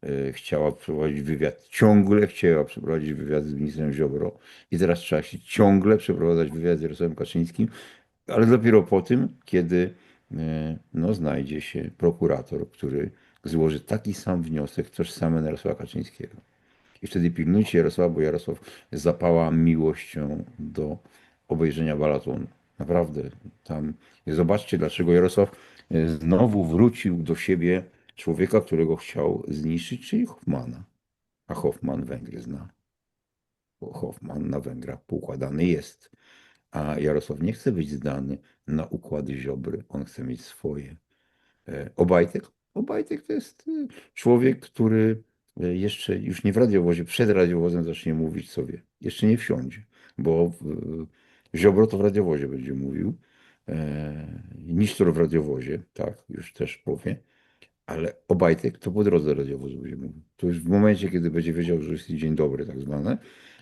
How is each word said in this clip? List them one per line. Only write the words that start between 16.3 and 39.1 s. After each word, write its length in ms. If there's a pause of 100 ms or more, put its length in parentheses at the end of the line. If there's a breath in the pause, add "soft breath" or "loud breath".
I 40
wtedy 240
pilnujcie 480
Jarosława, 360
bo 60
Jarosław 400 (320 loud breath)
zapała 580
miłością 960 (140)
do 400 (500 soft breath)
obejrzenia 480
balatonu. 500 (320)
Naprawdę, 520 (340)
tam 300 (320 soft breath)
zobaczcie, 520
dlaczego 340
Jarosław, 440 (340 loud breath)
e, 180
znowu 560
wrócił 580
do 120
siebie 480 (340 soft breath)
człowieka, 440
którego 360
chciał 520
zniszczyć, 600
czyli 180
Hoffmana. 580 (600)
A 80
Hoffman 500
Węgry 360
zna. 280 (1120)
Bo 120
Hoffman 580
na 100
Węgrach 440
poukładany 640
jest. 440 (600 soft breath)
A 300
Jarosław 400
nie 120
chce 200
być 180
zdany 480 (280 soft breath)
na 200
układy 500